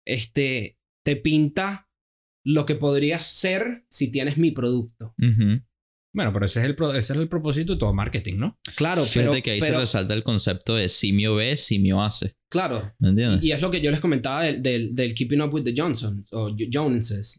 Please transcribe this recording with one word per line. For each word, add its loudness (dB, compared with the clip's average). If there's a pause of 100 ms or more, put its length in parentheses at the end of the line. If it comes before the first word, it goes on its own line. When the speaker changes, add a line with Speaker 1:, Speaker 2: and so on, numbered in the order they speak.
Speaker 1:
este, -2 (260)
te 2
pinta 0 (560)
lo 2
que 0
podrías 0
ser -2
si -2
tienes -2
mi 2
producto. -4
Speaker 2:
Ujú. 4 (520)
Speaker 3:
Bueno, 0
pero 0
ese 0
es 2
el -2
pro-, -2
ese 0
es -2
el -2
propósito -2
de -4
todo 0
marketing, -4
¿no? -4 (180)
Speaker 1:
Claro, 0
Speaker 2:
Fíjate 4
Speaker 1:
pero, 0
Speaker 2:
que -2
ahí 0
Speaker 1:
pero 2
Speaker 2:
se 0
resalta 0
el -2
concepto 0
de 2
simio 2
ve, 0
simio 2
hace. -2 (140)
Speaker 1:
Claro. -4
Speaker 2:
¿Me 4
entiendes? 4
Speaker 1:
Y, 2
y 2
es -2
lo 0
que -2
yo 2
les 0
comentaba 0
del, -2
del, -2
del 0
Keeping 0
Up -2
with -2
the -2
Johnson, -2
o -4
Jo-, -6 (160)
Joneses. -2